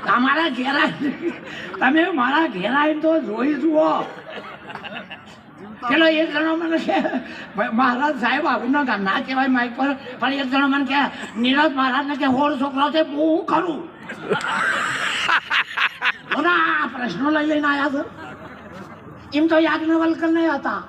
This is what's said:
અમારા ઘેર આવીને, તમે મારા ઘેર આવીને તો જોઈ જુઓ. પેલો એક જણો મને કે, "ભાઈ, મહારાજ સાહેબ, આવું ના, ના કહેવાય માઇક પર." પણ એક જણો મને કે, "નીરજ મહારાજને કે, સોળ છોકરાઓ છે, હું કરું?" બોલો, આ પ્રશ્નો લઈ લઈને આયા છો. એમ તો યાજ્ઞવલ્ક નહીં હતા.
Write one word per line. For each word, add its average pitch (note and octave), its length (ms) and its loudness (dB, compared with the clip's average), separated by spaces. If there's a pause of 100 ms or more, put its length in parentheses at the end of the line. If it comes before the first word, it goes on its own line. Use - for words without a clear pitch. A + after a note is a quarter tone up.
અમારા C4+ 400 2
ઘેર C4 280 -2
આવીને, D#4 560 -2 (480)
તમે D#4 300 4
મારા D4 360 2
ઘેર G#3 260 -2
આવીને D4+ 280 2
તો D#4+ 200 4
જોઈ A#3+ 340 0
જુઓ. D4+ 480 2 (1900)
પેલો D#4+ 180 6
એક D#4+ 260 2
જણો D#4+ 240 0
મને E4 220 -2
કે, D4+ 220 0 (560)
"ભાઈ, G#3 160 0
મહારાજ B3+ 480 2
સાહેબ, B3+ 260 0
આવું A#3+ 240 0
ના, C4+ 260 2
ના G3 240 0
કહેવાય C4 260 0
માઇક B3 300 0
પર." C4+ 180 0 (240)
પણ B3+ 140 0
એક C4+ 180 -2
જણો C#4 180 2
મને C#4 160 2
કે, C4+ 260 0 (300)
"નીરજ C#4 340 4
મહારાજને C4 420 0
કે, C#4+ 80 -2
સોળ C#4 360 2
છોકરાઓ C#4 300 0
છે, D#4 100 2
હું D#4 460 2
કરું?" D#4+ 420 -2 (2500)
બોલો, D4+ 140 2
આ E4 380 2
પ્રશ્નો B3 440 -2
લઈ D4+ 160 2
લઈને D4+ 220 2
આયા C#4+ 200 0
છો. C#4+ 160 -2 (1300)
એમ D4+ 120 4
તો D#4+ 120 6
યાજ્ઞવલ્ક D#4+ 680 2
નહીં E4 300 2
હતા. B3+ 340 -4